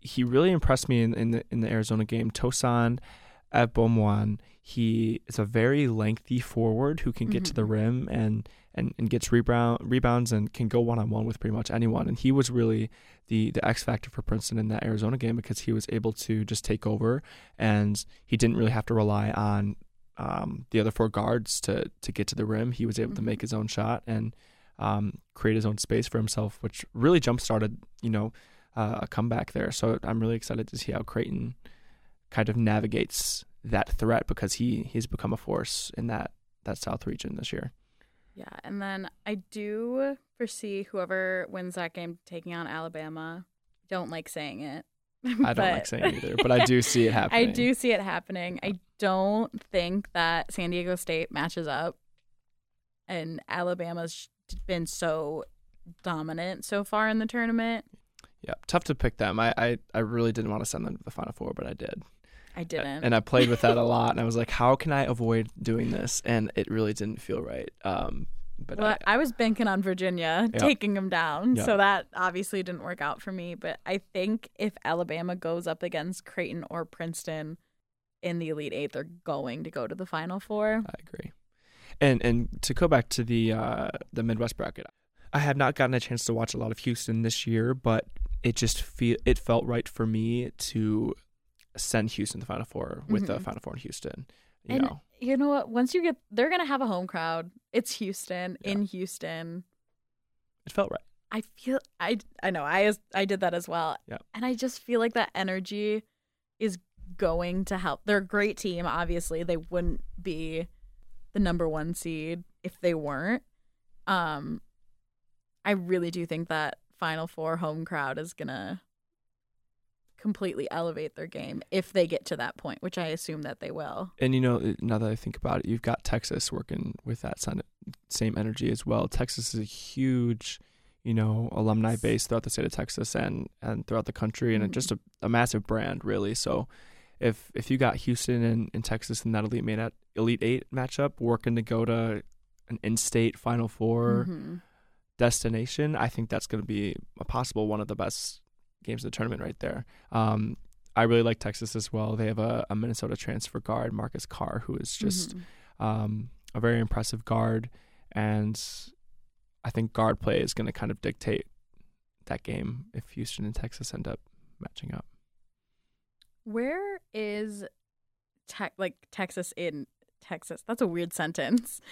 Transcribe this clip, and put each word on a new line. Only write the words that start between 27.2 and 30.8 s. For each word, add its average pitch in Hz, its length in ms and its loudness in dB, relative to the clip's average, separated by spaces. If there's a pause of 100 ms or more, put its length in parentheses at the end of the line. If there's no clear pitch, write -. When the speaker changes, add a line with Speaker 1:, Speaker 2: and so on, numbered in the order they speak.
Speaker 1:
jump-started, 113 580 0 (240)
you 117 80 0
know, 107 220 0 (440)
uh, 110 260 -2
a - 60 -4
comeback 117 440 0
there. - 200 -2
So 117 320 2
I'm 113 160 0
really 113 160 2
excited 113 320 -4
to - 100 -12
see - 140 -4